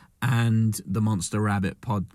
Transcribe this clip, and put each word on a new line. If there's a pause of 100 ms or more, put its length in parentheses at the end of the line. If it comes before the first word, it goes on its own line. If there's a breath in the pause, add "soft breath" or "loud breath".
(220 loud breath)
and
the
Monster
Rabbit
pod,